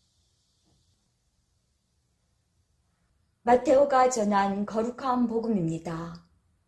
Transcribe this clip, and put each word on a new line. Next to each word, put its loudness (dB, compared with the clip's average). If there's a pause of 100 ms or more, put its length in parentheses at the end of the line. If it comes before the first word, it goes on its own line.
(3500)
마테오가 4
전한 0
거룩한 -2
복음입니다. -4 (400)